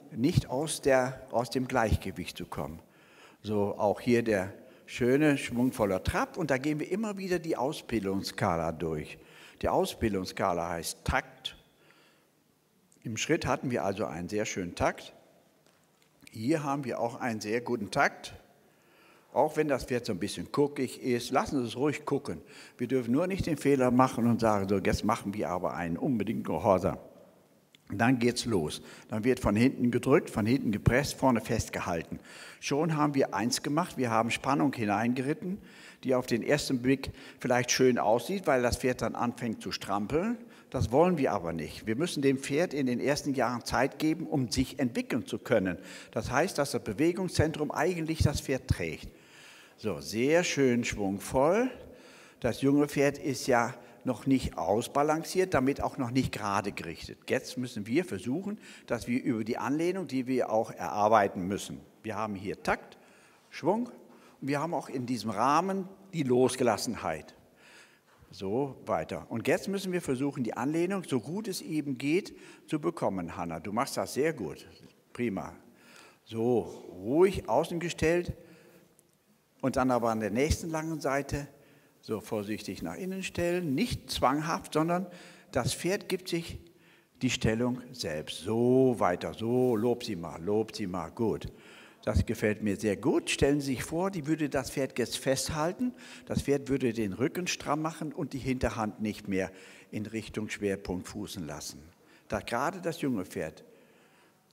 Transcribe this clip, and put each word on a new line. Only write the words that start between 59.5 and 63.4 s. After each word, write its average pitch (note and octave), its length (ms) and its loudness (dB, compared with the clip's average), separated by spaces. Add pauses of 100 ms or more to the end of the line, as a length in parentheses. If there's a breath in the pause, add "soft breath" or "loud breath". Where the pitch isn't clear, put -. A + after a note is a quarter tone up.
Anlehnung, E3 500 0
die C3 180 -2
wir B2+ 240 0
auch A2 200 2
erarbeiten G2+ 760 4
müssen. E2+ 340 -6 (220)
Wir G#2+ 140 -8
haben G#2+ 180 -4
hier F2 280 -8
Takt, - 360 -4 (520 loud breath)